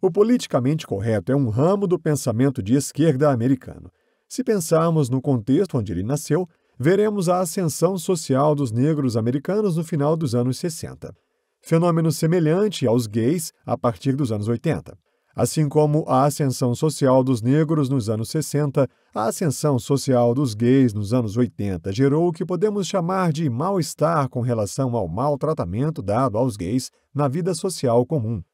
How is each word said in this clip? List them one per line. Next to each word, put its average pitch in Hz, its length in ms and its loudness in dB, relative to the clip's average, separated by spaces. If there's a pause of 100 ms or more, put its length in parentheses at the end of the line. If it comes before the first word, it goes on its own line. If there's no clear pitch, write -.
O 190 80 2
politicamente 170 760 2
correto 107 460 -2
é - 20 4
um 139 140 2
ramo 175 380 2
do 180 120 0
pensamento 135 640 0
de 101 120 0
esquerda 143 580 2
americano. 117 580 -2 (380)
Se - 160 -6
pensarmos 165 640 2
no 127 140 -2
contexto 139 560 0
onde 101 140 -4
ele 87 100 -4
nasceu, 147 440 -2 (300)
veremos 196 520 2
a 180 100 2
ascensão 180 580 0
social 160 560 0
dos 143 200 -2
negros 135 440 0
americanos 156 600 0
no 170 80 -2
final 156 320 0
dos 151 180 -2
anos 123 240 0
sessenta. - 560 -10 (480)
Fenômeno 165 480 2
semelhante 170 760 2
aos 117 220 2
gays 120 460 0 (120)
a 113 140 -2
partir 127 380 -2
dos 135 160 -2
anos 104 160 -4
oitenta. 120 500 -4 (380)
Assim 143 320 0
como 151 400 2
a 131 160 4
ascensão 135 500 0
social 135 480 2
dos 127 180 0
negros 151 480 2
nos 123 220 -2
anos 110 180 -4
sessenta, 147 600 0 (260)
a - 120 0
ascensão 151 520 0
social 120 560 2
dos 135 180 0
gays 120 400 4
nos 104 220 -4
anos 113 220 -2
oitenta 101 560 -2
gerou 139 340 2
o 175 60 0
que 165 120 -6
podemos 185 440 -4
chamar 180 440 -2
de 156 160 -2
mal-estar 156 800 -2
com 127 120 -6
relação 120 560 -2
ao 104 100 -2
maltratamento 135 960 -4
dado 107 340 0
aos 120 200 0
gays 104 340 -4 (240)
na 147 140 0
vida 170 260 -2
social 143 500 0
comum. 113 380 -2 (120)